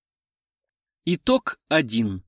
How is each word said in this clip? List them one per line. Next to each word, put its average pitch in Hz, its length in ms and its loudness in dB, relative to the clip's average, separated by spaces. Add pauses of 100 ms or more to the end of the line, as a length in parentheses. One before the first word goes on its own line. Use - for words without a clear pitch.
(1040)
Итог 247 540 -2 (100)
один. 113 600 0